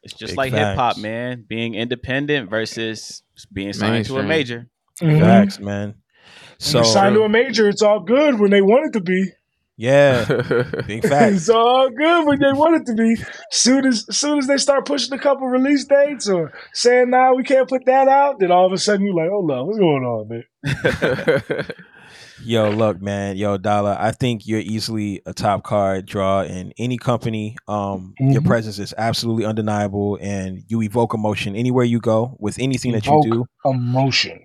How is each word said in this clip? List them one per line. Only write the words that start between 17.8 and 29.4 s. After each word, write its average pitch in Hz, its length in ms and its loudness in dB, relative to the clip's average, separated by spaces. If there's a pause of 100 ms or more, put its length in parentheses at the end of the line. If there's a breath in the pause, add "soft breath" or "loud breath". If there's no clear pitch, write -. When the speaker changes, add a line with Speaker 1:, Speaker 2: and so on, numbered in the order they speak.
Speaker 4:
that 269 200 4
out," 269 320 4
then 180 120 2
all 180 140 6
of 185 60 2
a 190 60 -4
sudden 202 280 0
you're 196 100 -4
like, 165 140 -2
"Hold 190 220 -2
on, 131 160 -4
what's 214 120 -4
going 147 260 2
on, 110 240 -6
man?" 139 1400 -4
Speaker 3:
<laughs> - 80 -12 (680 loud breath)
Speaker 2:
Yo, 113 260 2
look, 104 320 -2
man. 101 360 -6
Yo, 101 200 -2
Dollar, 101 420 0
I 107 120 0
think 120 360 -4
you're 110 120 -2
easily 104 680 -6
a 90 80 -12
top 101 300 -2
card 98 420 -2
draw 98 360 -2
in 92 360 -10
any 123 200 -4
company. 110 600 -6 (100)
Um, 98 520 -6
your 135 220 2
Speaker 4:
Mm-hmm. 160 60 -2
Speaker 2:
presence 107 320 -2
is 98 180 -10
absolutely 113 480 -2